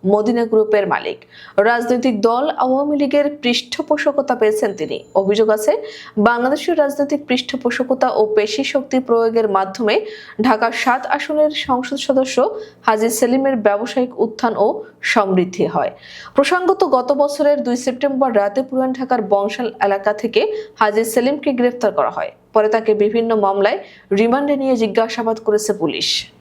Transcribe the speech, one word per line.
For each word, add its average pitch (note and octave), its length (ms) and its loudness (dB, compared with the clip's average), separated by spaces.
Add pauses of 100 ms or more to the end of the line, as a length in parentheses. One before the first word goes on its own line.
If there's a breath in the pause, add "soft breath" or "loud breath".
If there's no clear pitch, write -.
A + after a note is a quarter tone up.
(120)
মদিনা A3+ 400 2
গ্রুপের G#3+ 420 2
মালিক। - 260 -6 (500 loud breath)
রাজনৈতিক A#3+ 460 0 (120)
দল A#3+ 180 0 (180)
আওয়ামী C#4 380 0
লীগের C#4+ 260 2 (140)
পৃষ্ঠপোষকতা C#4 1000 -2
পেয়েছেন G#3+ 380 0
তিনি। - 180 -6 (240)
অভিযোগ G#3 260 2 (100)
আছে, G#3+ 140 0 (580 loud breath)
বাংলাদেশের C4 520 0
রাজনৈতিক C#4+ 480 0
পৃষ্ঠপোষকতা B3+ 800 -2 (120)
ও - 20 6 (140)
পেশি G#3+ 280 0 (100)
শক্তি C4 240 0 (100)
প্রয়োগের A3+ 400 2 (100)
মাধ্যমে G3 380 0 (520 loud breath)
ঢাকা A3+ 200 2 (160)
সাত C4 180 0 (140)
আসনের D4+ 360 0 (160)
সংসদ C4 300 -2 (100)
সদস্য C4 300 2 (500 loud breath)
হাজী A3 220 2 (100)
সেলিমের C4+ 360 2 (120)
ব্যবসায়িক B3 440 -2 (120)
উত্থান A3+ 300 -2 (120)
ও - 20 2 (460 loud breath)
সমৃদ্ধি F#3+ 520 0 (100)
হয়। D3 160 0 (460 loud breath)
প্রসঙ্গত, F4+ 440 2 (160)
গত B3 120 -2 (120)
বছরের D4 440 2
দুই B3 200 -2
সেপ্টেম্বর C4+ 440 -2 (120)
রাতে C4 280 -2
পুরান C4 280 -2
ঢাকার B3 240 -2 (120)
বংশাল G3+ 340 -2 (180)
এলাকা G3 260 0 (100)
থেকে A3+ 200 0 (400 loud breath)
হাজী G#3+ 220 2 (100)
সেলিমকে C#4+ 360 0 (100)
গ্রেফতার A#3+ 380 0
করা B2+ 200 0
হয়। - 140 -6 (220)
পরে G#3+ 220 4
তাকে A3 160 0 (120)
বিভিন্ন A3+ 280 0 (140)
মামলায় G3+ 340 2 (400 loud breath)
রিমান্ডে C#4 420 2
নিয়ে C4+ 200 0
জিজ্ঞাসাবাদ A3+ 640 0
করেছে G#3+ 260 0 (100)
পুলিশ। C#3+ 260 -2 (340)